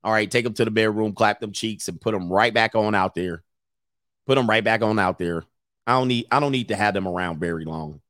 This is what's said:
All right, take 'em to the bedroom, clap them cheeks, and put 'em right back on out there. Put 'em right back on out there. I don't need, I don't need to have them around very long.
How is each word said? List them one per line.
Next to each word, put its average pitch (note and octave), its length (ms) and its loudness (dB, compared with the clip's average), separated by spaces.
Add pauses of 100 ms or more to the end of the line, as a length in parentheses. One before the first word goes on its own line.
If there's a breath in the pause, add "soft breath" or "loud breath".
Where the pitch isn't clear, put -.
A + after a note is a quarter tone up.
All A2 80 0
right, G#2+ 180 2
take A#2+ 160 0
'em A2 80 -4
to A#2 100 0
the A2 60 -2
bedroom, G#2+ 420 0
clap G#2 280 2
them G#2+ 100 -8
cheeks, G#2+ 380 -6
and E2+ 120 -12
put A2 140 -2
'em F2+ 180 -4
right G#2+ 220 4
back A2+ 220 2
on G#2+ 180 2
out F#2+ 220 0
there. F2 260 -6 (840)
Put C3+ 120 4
'em A#2+ 100 2
right A2 140 4
back A2 200 2
on G#2+ 160 2
out F#2 200 0
there. E2+ 240 -4 (460)
I A#2+ 40 4
don't B2+ 160 2
need, A#2+ 220 -2
I C3 80 4
don't C#3+ 140 0
need B2 160 -2
to G#2 80 -4
have G#2 180 0
them F#2+ 140 -2
around F2 320 -4
very E2 240 -4
long. D#2 460 -10